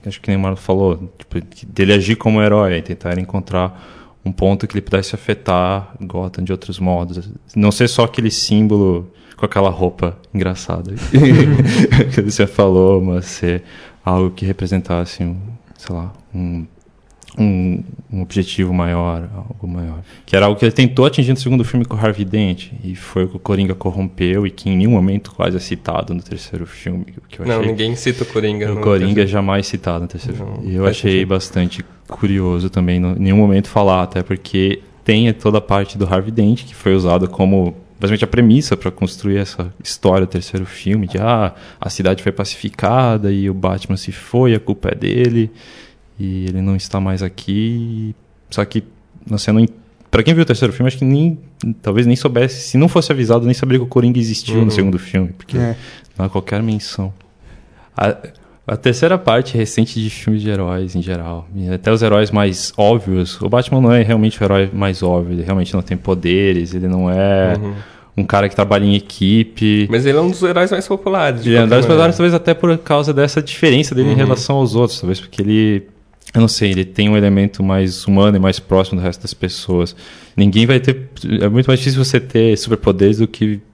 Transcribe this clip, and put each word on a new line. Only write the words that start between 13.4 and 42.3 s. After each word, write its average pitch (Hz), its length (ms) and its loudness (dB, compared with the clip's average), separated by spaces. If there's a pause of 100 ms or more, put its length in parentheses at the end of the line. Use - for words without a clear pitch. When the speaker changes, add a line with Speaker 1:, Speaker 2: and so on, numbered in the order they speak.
Speaker 1:
algo 92 260 0
que 92 160 -10
representasse 90 760 -4
um, 87 140 -4 (400)
sei - 180 -12
lá, 87 180 -8 (220)
um, 87 320 -6 (720)
um, 92 460 0 (280)
um 95 100 -4
objetivo 90 500 -2
maior, 87 640 -2
algo 95 340 -12
maior. 82 320 -8 (260)
Que - 80 -2
era 98 120 6
algo 104 120 2
que 123 60 2
ele 113 80 4
tentou 127 320 2
atingir 131 280 2
no 131 60 0
segundo 127 260 0
filme 120 200 -2
com 110 100 -6
o 104 40 -4
Harvey 104 260 -2
Dent, 95 460 -2 (120)
e 92 140 -10
foi - 280 -4
o 92 40 -4
que 101 80 -12
o - 20 -10
Coringa 98 360 -2
corrompeu 92 720 -2
e 92 40 -4
que - 200 -10
em 92 60 2
nenhum 107 160 4
momento 98 400 0
quase 87 240 -2
é 90 40 -4
citado - 540 -8
no 90 80 -8
terceiro 82 440 -12
filme, - 400 -10 (100)
o - 120 -18
que - 120 -20
eu 95 60 -8
Speaker 2:
Não, 117 120 -2
Speaker 1:
achei 110 120 -2
Speaker 2:
ninguém 110 240 -4
cita 123 300 -4
o - 20 -6
Coringa 104 460 -4
Speaker 1:
O 101 40 -4
Speaker 2:
no 107 40 -6
Speaker 1:
Coringa 101 240 2
é 98 40 0
Speaker 2:
terceiro. 101 220 2
Speaker 1:
jamais 98 360 0
citado 87 360 -6
no 85 60 -8
terceiro - 300 -10
Speaker 2:
Não, 101 160 -10
Speaker 1:
filme. 92 180 -8
E - 40 -4
eu 95 80 0
Speaker 2:
faz 95 120 2
Speaker 1:
achei 101 160 0
Speaker 2:
sentido. 92 160 2
Speaker 1:
bastante 92 560 -2 (240)
curioso 92 600 -2
também, 90 280 0
não, 90 140 0
em 90 80 -4
nenhum 95 160 2
momento 101 320 4
falar, 95 340 2
até 90 200 -4
porque 95 580 -2 (240)
tem 113 280 4
toda 107 260 0
a - 20 2
parte 98 380 -2
do 98 80 0
Harvey 95 260 -2
Dent, 113 320 2
que - 100 -20
foi 95 200 0
usada 92 340 2
como 95 460 2 (260)
basicamente 101 240 0
a - 40 -4
premissa 120 480 4
pra 92 160 -6
construir 98 460 -4
essa 92 440 -6
história 95 420 0
do 90 60 -6
terceiro 92 340 -6
filme, 98 440 -4
de, 95 100 -6
ah, 107 340 0 (280)
a - 100 -8
cidade 95 320 -2
foi 104 80 0